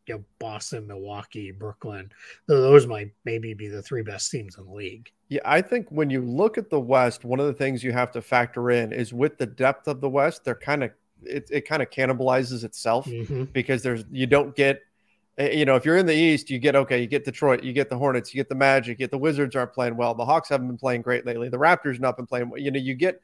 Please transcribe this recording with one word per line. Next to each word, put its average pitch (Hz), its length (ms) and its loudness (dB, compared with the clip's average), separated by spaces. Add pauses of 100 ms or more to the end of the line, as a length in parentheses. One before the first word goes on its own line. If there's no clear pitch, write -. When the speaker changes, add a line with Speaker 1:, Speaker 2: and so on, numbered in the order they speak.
Speaker 1:
you 117 100 -10
know, 104 80 -14 (160)
Boston, 110 480 -10
Milwaukee, 101 640 -14
Brooklyn, 101 580 -14 (380)
th-, 143 120 6
those 135 280 10
might 104 240 -8 (120)
maybe 113 300 -6
be 104 160 -12
the 104 120 -12
three 117 220 -8
best 101 280 -8
teams 104 260 -10
in 98 80 -20
the 92 80 -20
league. 104 360 -14 (200)
Speaker 2:
Yeah, 139 160 -4
I 156 160 4
think 214 280 -4
when 151 200 0
you 131 120 0
look 127 360 0
at 214 120 -6
the 156 100 0
West, 123 460 2
one 123 140 -2
of 143 80 0
the 139 60 -2
things 135 300 -2
you 127 100 -2
have 123 180 0
to 117 100 -8
factor 120 500 0
in 117 200 2
is 117 220 -6
with 143 240 0
the 131 80 -2
depth 131 420 0
of 135 140 -6
the 139 80 -2
West, 143 340 0
they're 120 120 -4
kinda, 139 360 -2 (320)
it, 139 260 -8
it 143 160 -4
kinda 151 200 -2
cannibalizes 127 800 -2
itself 117 400 -2
Speaker 1:
Mm-hmm. 123 400 -6
Speaker 2:
because 131 380 -2
there's, 120 280 -2
you 131 160 -2
don't 139 300 4
get, 139 240 2 (560)
eh, 135 140 0
you 151 120 2
know, 131 140 6
if 127 80 0
you're 160 120 6
in 190 80 4
the 160 80 2
East, 156 360 4
you 131 100 -4
get, 139 160 2
okay, 135 240 4
you 120 80 -2
get 135 160 -2
Detroit, 131 400 0
you 131 80 -6
get 135 180 0
the 127 80 -4
Hornets, 127 360 -2
you 131 60 -4
get 131 100 -4
the 135 60 -6
Magic, 135 340 4
you 123 160 -6
get 117 60 -8
the 143 60 -4
Wizards 139 380 0
aren't 123 160 -2
playing 120 240 -2
well. 120 180 -2
The 117 120 -4
Hawks 151 240 2
haven't 127 180 0
been 123 100 -8
playing 120 260 -2
great 123 220 -2
lately. 120 220 -6
The 123 100 -6
Raptors 147 440 2
not 127 160 -2
been 127 100 -10
playing 123 220 -4
well. 120 100 -12
You 139 120 -4
know, 135 80 -2
you 131 140 -4
get 180 300 0